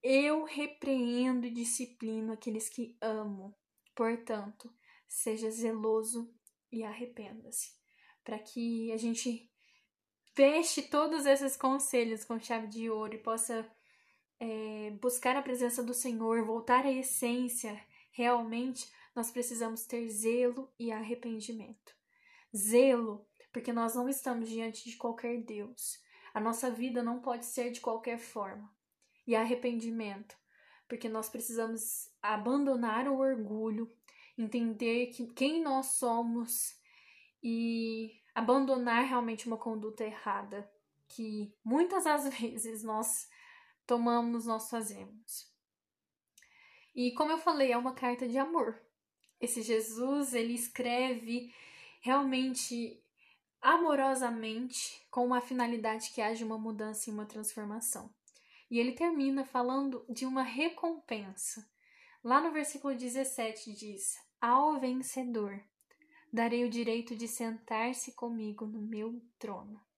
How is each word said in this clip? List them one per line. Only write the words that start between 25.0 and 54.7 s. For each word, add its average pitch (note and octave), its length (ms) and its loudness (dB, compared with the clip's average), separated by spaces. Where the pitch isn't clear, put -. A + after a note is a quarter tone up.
Deus. G#3+ 580 -8
A A3 60 -2
nossa A#3 320 0
vida A#3+ 320 -2
não A#3+ 160 -2
pode A#3+ 260 -4
ser B3 260 -4
de A#3+ 100 -10
qualquer A#3 360 -2
forma. G#3 560 -10
E A#3 80 4
arrependimento, A3+ 1000 0
porque A#3 220 -6
nós A3 180 -2
precisamos A3+ 840 -4
abandonar A#3 840 2
o C4+ 120 2
orgulho, A3 720 0
entender A#3 680 0
que, A#3+ 260 -8
quem D#4 280 2
nós C4+ 260 2
somos A#3 800 0
e A3+ 800 -2
abandonar B3 720 4
realmente A#3+ 420 0
uma A3 100 -4
conduta A3 460 -4
errada G3+ 680 -6
que G#3+ 440 -6
muitas E4+ 420 4
das D4 240 4
<laughs> C4 100 -6
vezes A3 440 -4
nós A3 460 -2
tomamos, A#3 600 4
nós A3 240 -2
fazemos. G#3 840 -8
E B3 160 2
como D#4 200 2
eu D#4+ 60 2
falei, D4 340 4
é A#3 60 4
uma B3+ 160 -2
carta B3 340 0
de A#3 100 0
amor. C#4 440 0
Esse A#3+ 220 -2
Jesus, A#3+ 720 0
ele A#3 200 0
escreve A#3+ 1000 -2
realmente B3+ 1000 0
amorosamente B3+ 1500 2